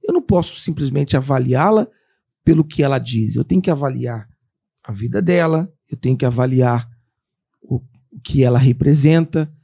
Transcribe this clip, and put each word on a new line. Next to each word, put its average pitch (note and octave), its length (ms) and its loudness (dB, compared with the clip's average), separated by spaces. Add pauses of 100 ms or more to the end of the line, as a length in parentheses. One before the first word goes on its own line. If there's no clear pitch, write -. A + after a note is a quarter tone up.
Eu - 120 -4
não F4+ 80 2
posso F3 400 0
simplesmente C#3+ 560 -2
avaliá-la C3+ 680 0 (560)
pelo D#3+ 200 4
que D#3 180 -4
ela C#3 180 0
diz. A2+ 360 -2
Eu A#2+ 80 -2
tenho F#3 180 0
que F3+ 80 -2
avaliar B2 600 -4 (520)
a - 120 -12
vida A#2 280 -4
dela, E3+ 480 0 (220)
eu - 60 -10
tenho C3 180 0
que B2+ 100 -2
avaliar B2 640 0 (720)
o, - 140 -8 (360)
o - 120 -20
que C3+ 200 0
ela B2 160 4
representa D3+ 920 2 (120)